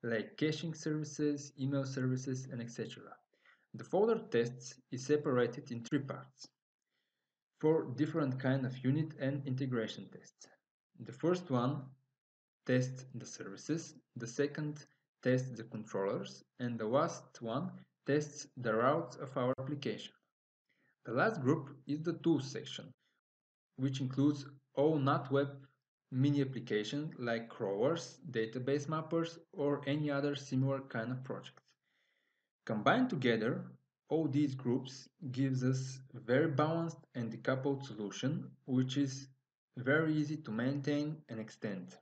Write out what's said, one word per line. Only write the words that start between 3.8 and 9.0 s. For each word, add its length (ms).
folder 360
tests 460
is 120
separated 680
in 120
three 160
parts 460
for 260
different 420
kind 280
of 180
unit 360